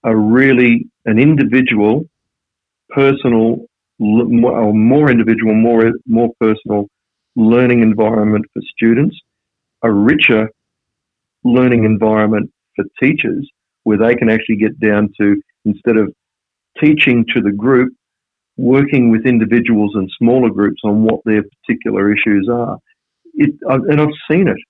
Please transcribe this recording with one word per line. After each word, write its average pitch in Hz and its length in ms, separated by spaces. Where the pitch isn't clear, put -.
a 113 120
really, 120 720
an 113 140
individual, 131 880
personal, 123 760
l-, 110 240
mo-, 117 240
or 107 240
more 131 380
individual, 113 420
more, 113 380
more 117 320
personal 107 480
learning 120 480
environment 107 680
for 107 100
students, 117 400
a 113 80
richer 110 580
learning 123 400
environment 107 680
for 101 80
teachers, 143 480
where 107 140
they 113 180
can 123 120
actually 113 280
get 107 240
down 107 280
to, 101 200
instead 110 320
of 104 140
teaching 143 400
to 117 60
the 101 100
group, 127 420
working 131 540
with 113 160
individuals 113 680
and 95 240
smaller 120 320
groups 101 340
on 107 200
what 110 220
their 107 180
particular 104 680
issues 104 400
are. 120 260
It, 147 160
uh, 135 140
and 147 180
I've 151 80
seen 180 180
it. 160 100